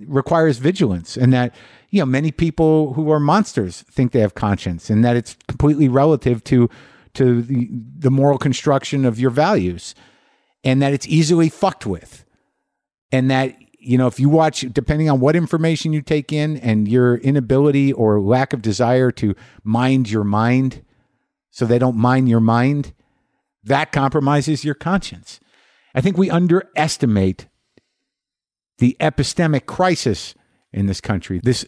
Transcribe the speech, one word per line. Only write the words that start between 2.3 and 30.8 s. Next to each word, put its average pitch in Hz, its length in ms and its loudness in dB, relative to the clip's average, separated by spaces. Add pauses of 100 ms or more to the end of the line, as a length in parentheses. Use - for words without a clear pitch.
people 156 600 0
who 151 180 -2
are 151 100 2
monsters 147 720 0
think 127 220 0
they 123 80 2
have 104 140 0
conscience, 95 560 -4
and 110 160 4
that 120 100 2
it's - 220 -8 (100)
completely 147 400 2
relative 131 560 0
to, 120 240 2 (440)
to 123 300 0
the, 120 280 -4
the 127 400 -4
moral 135 280 2
construction 139 640 -2
of 113 140 -2
your 127 120 0
values, 120 640 -2 (640)
and 131 180 0
that 139 120 2
it's - 160 -6
easily 165 400 2
fucked - 360 -4
with. - 400 -10 (840)
And 131 200 0
that, 131 260 -2 (220)
you 123 200 0
know, 127 80 2
if 123 140 -2
you 139 80 4
watch, 156 320 2 (120)
depending 151 360 -2
on 135 100 2
what 139 160 2
information 165 580 -2
you 151 100 -4
take 151 300 -4
in 151 260 -2
and 110 280 0
your 123 300 2
inability 139 760 2
or 107 280 2
lack 123 320 0
of 120 100 -6
desire 120 500 0
to 101 220 -4 (300)
mind 123 460 0
your 107 120 -2
mind 120 600 0 (680)
so - 140 -6
they 120 140 2
don't 123 180 0
mind 127 320 2
your 117 120 4
mind, 123 520 0 (720)
that 139 260 -2
compromises 143 760 0
your 147 100 -4
conscience. - 640 -6 (520)
I 135 80 -2
think 175 160 -2
we 185 140 2
underestimate 151 1160 0 (1300)
the 123 220 2
epistemic 156 640 -2
crisis - 720 -2 (360)
in 98 140 -2